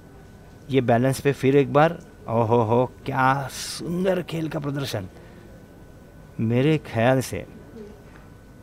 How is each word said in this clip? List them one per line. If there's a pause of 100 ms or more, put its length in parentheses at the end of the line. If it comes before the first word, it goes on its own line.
(720)
ये
balance
पे
फिर
एक
बार, (300)
ओहो
हो, (220)
क्या
सुंदर
खेल
का
प्रदर्शन। (1300)
मेरे (100)
ख्याल
से, (1200)